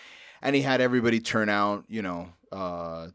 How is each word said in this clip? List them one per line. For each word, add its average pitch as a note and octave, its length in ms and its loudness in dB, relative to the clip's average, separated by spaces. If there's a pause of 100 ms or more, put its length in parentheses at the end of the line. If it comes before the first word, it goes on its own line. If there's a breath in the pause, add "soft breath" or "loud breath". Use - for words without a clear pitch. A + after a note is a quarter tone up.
(420 loud breath)
and C3+ 140 0
he C#3 60 4
had C3 200 2
everybody A#2+ 380 4
turn A2 300 0
out, G#2 380 0
you A2 140 -6
know, F2+ 280 -6 (220)
uh, E2+ 640 -8